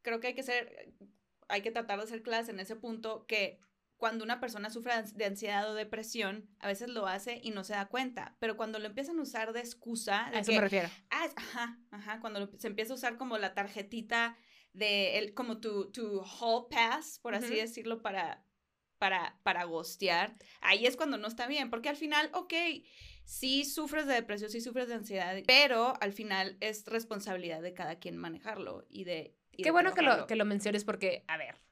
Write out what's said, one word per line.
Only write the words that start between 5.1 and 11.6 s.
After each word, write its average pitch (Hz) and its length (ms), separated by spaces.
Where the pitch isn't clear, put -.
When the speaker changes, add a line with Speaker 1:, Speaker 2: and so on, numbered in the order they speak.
Speaker 1:
de 208 120
ansiedad 202 440
o 214 60
depresión, 214 760
a - 80
veces 208 220
lo 226 160
hace 202 380
y 220 80
no 196 120
se 214 100
da 202 140
cuenta, 247 520
pero 226 180
cuando 220 220
lo 214 80
empiezan 277 320
a - 20
usar 226 320
de 240 60
excusa, 226 720
de 220 60
Speaker 2:
A - 40
eso 208 100
Speaker 1:
que, 220 60
Speaker 2:
me 226 40
refiero. 190 280
Speaker 1:
ah, 311 140
es, - 100
ajá, 233 440